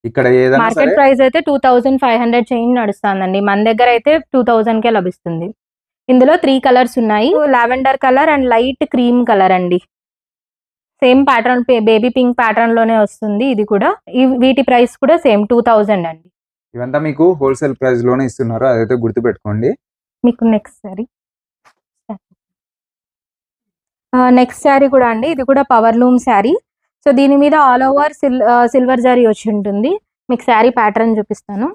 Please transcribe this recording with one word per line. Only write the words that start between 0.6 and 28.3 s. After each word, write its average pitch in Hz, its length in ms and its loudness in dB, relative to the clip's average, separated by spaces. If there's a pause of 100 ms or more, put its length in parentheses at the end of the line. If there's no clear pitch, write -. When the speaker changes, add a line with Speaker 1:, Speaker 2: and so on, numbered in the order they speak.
Speaker 2:
మార్కెట్ 226 260 0
Speaker 1:
సరే - 100 0
Speaker 2:
ప్రైస్ 269 260 2
అయితే 262 140 0 (100)
టూ 285 60 0 (120)
థౌజండ్ 254 380 2
ఫైవ్ 233 180 0
హండ్రెడ్ 233 280 0
చేంజ్ 240 280 -2
నడుస్తుందండి, 202 720 -4
మన 202 100 0 (100)
దగ్గర 233 280 2
అయితే 285 160 0 (220)
టూ 254 140 2
థౌజండ్ 226 360 0
కే 233 120 2
లభిస్తుంది. 175 520 -6 (640)
ఇందులో 262 220 4 (100)
త్రీ 269 100 0 (120)
కలర్స్ 247 360 0
ఉన్నాయి, 214 260 -2 (280)
లావెండర్ 262 500 -2
కలర్ 277 280 2
and 262 200 -2
లైట్ 254 300 -2 (100)
క్రీమ్ 247 260 0 (100)
కలర్ 190 280 2
అండి. 180 200 -2 (1300)
సేమ్ 262 260 4
ప్యాటర్న్, 247 380 0
పే-, 233 220 0
బేబీ 220 260 2
పింక్ 247 240 0
ప్యాటర్న్ 226 380 0
లోనే 226 260 0
వస్తుంది 208 500 -6
ఇది 208 180 -2
కూడా. 202 160 0 (320)
ఈ, 269 40 2 (200)
వీటి 262 260 2
ప్రైస్ 240 240 2 (100)
కూడా 311 120 2 (100)
సేమ్ 208 160 2 (100)
టూ 233 60 2 (120)
థౌజండ్ 208 400 0
అండి. 160 180 -20 (480)
Speaker 1:
ఇవంతా 127 220 -6 (100)
మీకు 151 160 -2 (160)
హోల్‌సేల్ 135 400 -2
ప్రైస్ 127 280 -2
లోనే 131 220 0
ఇస్తున్నారు, 113 420 -4
అదైతే 113 220 -2 (100)
గుర్తుపెట్టుకోండి. 113 680 -4 (560)
Speaker 2:
మీకు 240 180 -2 (120)
నెక్స్ట్ - 300 -10
శారీ. 196 200 -14 (3000)
ఆ, 254 40 2 (180)
నెక్స్ట్ 247 280 -2
శారీ 277 280 4
కూడా 254 180 4
అండి, 226 220 -6
ఇది 254 160 -6
కూడా 269 120 2 (120)
పవర్ 226 260 2
లూమ్ 247 180 2 (100)
శారీ. 220 240 0 (520)
So 294 140 4
దీని 277 240 2
మీద 294 120 2 (140)
all 247 220 2
over 285 180 0 (120)
sil-, 254 220 -2 (100)